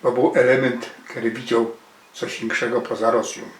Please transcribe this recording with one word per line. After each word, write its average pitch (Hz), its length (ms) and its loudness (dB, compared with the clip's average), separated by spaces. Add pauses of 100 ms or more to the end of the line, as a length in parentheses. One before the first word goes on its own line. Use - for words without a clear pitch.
Bo 127 80 4
był 131 240 2
element, 127 540 2 (180)
który 113 240 -4
widział 117 440 0 (380)
coś - 260 -8
większego 117 420 -2
poza 113 300 0
Rosją. 113 320 0 (160)